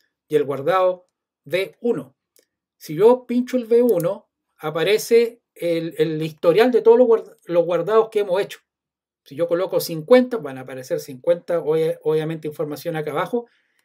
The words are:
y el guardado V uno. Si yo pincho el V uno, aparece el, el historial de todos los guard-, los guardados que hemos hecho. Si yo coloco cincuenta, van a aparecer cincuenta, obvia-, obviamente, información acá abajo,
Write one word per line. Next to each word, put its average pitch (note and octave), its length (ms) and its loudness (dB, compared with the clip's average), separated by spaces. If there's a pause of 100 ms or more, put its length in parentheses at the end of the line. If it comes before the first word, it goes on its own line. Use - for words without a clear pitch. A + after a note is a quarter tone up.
(280)
y D3+ 80 -6
el C#3+ 100 2
guardado F3+ 640 -2 (360)
V F3+ 360 -6
uno. G3 340 -6 (600)
Si D#3 180 -12
yo A#3+ 320 4
pincho B3 300 -2
el A#3 80 -4
V A#3 180 4
uno, G3 460 -2 (280)
aparece G#3+ 840 0 (100)
el, E3 440 -4
el D#3 240 0
historial F3+ 500 2
de A3+ 100 2
todos A3+ 160 6
los B3 100 4
guard-, - 380 0
los E3+ 200 0
guardados F#3 440 0
que G#3 100 -2
hemos G3+ 220 -2
hecho. - 180 -8 (640)
Si C#3 120 -20
yo E3 120 -2
coloco F3 320 -2
cincuenta, E3+ 580 2
van C#3 200 -10
a C3 40 -14
aparecer C3 380 -8
cincuenta, E3 600 -2
obvia-, D#3+ 420 -2
obviamente, D#3 460 -4
información D3 480 -8
acá D#3 160 -6
abajo, G#3 360 -6 (380)